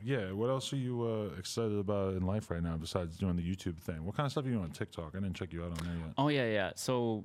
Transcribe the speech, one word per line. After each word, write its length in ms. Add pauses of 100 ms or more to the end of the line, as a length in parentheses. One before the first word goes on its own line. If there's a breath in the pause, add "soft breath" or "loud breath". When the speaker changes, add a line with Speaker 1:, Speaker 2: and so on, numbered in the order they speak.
Speaker 1:
yeah, 260
what 180
else 240
are 40
you, 260
uh, 360
excited 380
about 380
in 100
life 280
right 100
now 140
besides 420
doing 160
the 80
YouTube 380
thing? 240
What 100
kind 120
of 40
stuff 140
are 40
you 60
doing 120
on 40
TikTok? 460
I 40
didn't 140
check 180
you 120
out 80
on 140
there 100
yet. 200
Speaker 2:
Oh, 120
yeah, 200
yeah. 280
So, 480